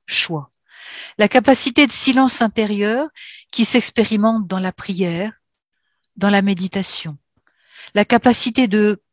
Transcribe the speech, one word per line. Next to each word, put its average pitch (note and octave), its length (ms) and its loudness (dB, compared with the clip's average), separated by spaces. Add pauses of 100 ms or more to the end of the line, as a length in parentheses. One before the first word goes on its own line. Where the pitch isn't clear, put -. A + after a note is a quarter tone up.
choix. - 440 -6 (680)
La G#3 100 4
capacité C4 580 2
de A#3 60 -2
silence C4 480 2
intérieur G#3+ 680 -2 (420)
qui A3+ 140 0
s'expérimente A3 840 0
dans F#3 140 -6
la F#3 120 -6
prière, F#3 600 -6 (840)
dans G3 140 0
la G3 120 4
méditation. F#3 760 -4 (760)
La G#3 100 4
capacité A#3+ 640 2
de G#3 340 0 (100)